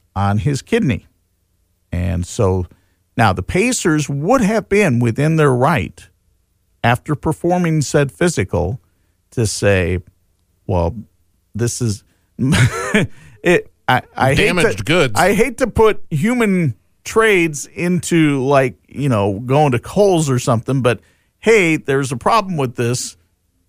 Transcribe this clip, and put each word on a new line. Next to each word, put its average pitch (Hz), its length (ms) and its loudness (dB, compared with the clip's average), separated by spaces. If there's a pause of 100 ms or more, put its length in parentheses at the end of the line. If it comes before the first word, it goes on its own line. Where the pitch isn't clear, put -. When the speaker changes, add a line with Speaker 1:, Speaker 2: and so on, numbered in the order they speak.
(160)
Speaker 1:
on 101 240 -2
his 135 220 -4
kidney. 202 460 -2 (840)
And 87 340 -4
so 92 420 -2 (480)
now 180 180 4
the - 100 -4
Pacers 180 640 -2
would 165 320 0
have 214 280 0
been 185 300 2
within 139 380 0
their 147 160 4
right, 123 540 -2 (760)
after 123 320 0
performing 165 640 0
said 139 300 0
physical, 107 680 -2 (520)
to 117 160 -2
say, 92 520 0 (640)
"Well, 87 300 -2 (600)
this 117 260 -4
is," 110 220 -4 (180)
<laughs> - 160 -20
it, - 1300 -2 (160)
I, 127 140 0 (140)
I 135 200 0
hate 143 100 2
Speaker 2:
Damaged 170 340 0
Speaker 1:
to, 101 40 -8
Speaker 2:
goods. 139 320 0
Speaker 1:
I 180 180 2
hate 240 240 0
to 262 100 0
put 214 420 2
human 185 640 0 (280)
trades 180 640 2
into, 160 800 0
like, 135 300 2 (120)
you 139 220 -4
know, 101 300 0
going 135 320 2
to 117 80 0
Kohl's 180 500 0
or 123 100 0
something, 131 420 -2
but, 117 180 0 (400)
"Hey, 180 380 4
there's 135 340 -2
a 127 60 -6
problem 196 400 0
with 131 180 -4
this. 123 420 -4 (520)